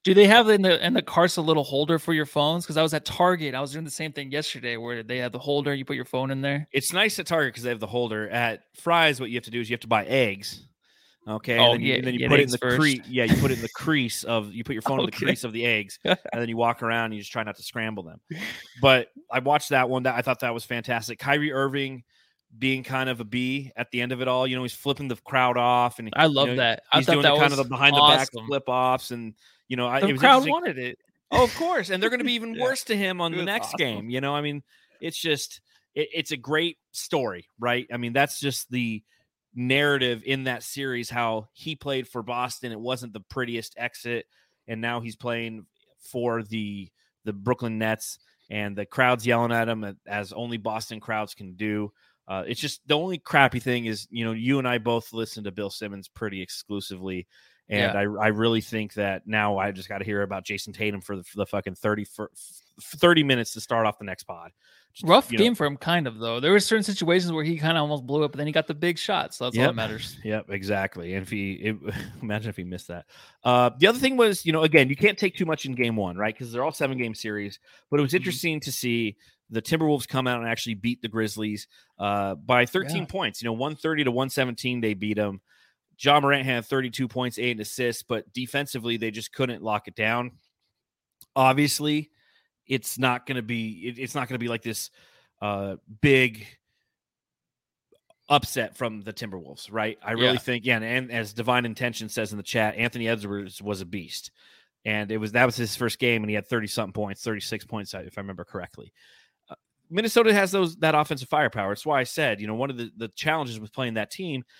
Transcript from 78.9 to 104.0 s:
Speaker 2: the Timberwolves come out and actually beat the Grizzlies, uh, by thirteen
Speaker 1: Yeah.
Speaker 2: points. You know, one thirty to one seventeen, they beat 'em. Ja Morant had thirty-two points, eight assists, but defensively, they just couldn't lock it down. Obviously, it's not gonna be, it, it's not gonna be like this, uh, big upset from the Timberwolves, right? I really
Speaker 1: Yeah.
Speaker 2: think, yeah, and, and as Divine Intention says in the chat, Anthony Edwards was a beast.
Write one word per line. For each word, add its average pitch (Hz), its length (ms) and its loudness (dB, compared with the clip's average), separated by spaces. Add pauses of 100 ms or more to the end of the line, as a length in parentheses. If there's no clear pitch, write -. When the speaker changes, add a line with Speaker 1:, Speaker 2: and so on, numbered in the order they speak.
Speaker 2:
the 110 100 -2
Timberwolves 151 460 0
come 131 200 -2
out 123 120 0
and 117 100 -6
actually 117 260 -4
beat 117 280 -2
the 117 40 -2
Grizzlies, 107 600 -4 (320)
uh, 101 340 0
by 123 320 4
thirteen 190 380 -2
Speaker 1:
Yeah. - 20 -8
Speaker 2:
points. 143 380 -6
You - 40 -4
know, 117 60 0
one 139 220 -4
thirty 156 280 0
to 127 80 2
one 127 200 0
seventeen, 127 500 -2
they 107 140 0
beat 104 240 -2
'em. 101 220 -2 (580)
Ja 143 200 6
Morant 139 260 4
had 120 200 0
thirty-two 131 420 -2
points, 123 300 -4
eight 120 220 -2
assists, 117 440 -4
but - 300 -6
defensively, 127 640 -4
they 110 140 -4
just 110 220 -12
couldn't 123 280 -4
lock 107 260 -2
it - 80 -16
down. 117 360 0 (1040)
Obviously, 147 760 4 (560)
it's 131 320 -4
not 123 260 0
gonna 131 160 -4
be, 110 460 -6
it, 120 120 -8
it's 127 160 -8
not 131 140 -2
gonna 127 100 -4
be 120 80 -4
like 117 140 -4
this, - 300 -8 (500)
uh, 98 340 -4 (260)
big 127 440 4 (1800)
upset 127 500 0
from 110 240 -6
the 104 120 -10
Timberwolves, 90 580 -12
right? 110 320 -2
I 107 80 -4
really 117 220 4
Speaker 1:
Yeah. - 60 0
Speaker 2:
think, 120 260 -4
yeah, 123 100 4
and, 110 100 -2
and 123 260 -2
as 110 220 -4
Divine 120 320 2
Intention 113 440 -6
says 107 220 -4
in 104 60 -8
the 101 60 -10
chat, 107 320 0
Anthony 117 320 -2
Edwards 101 540 -4
was 101 200 -4
a 95 40 -10
beast. 87 460 -12 (540)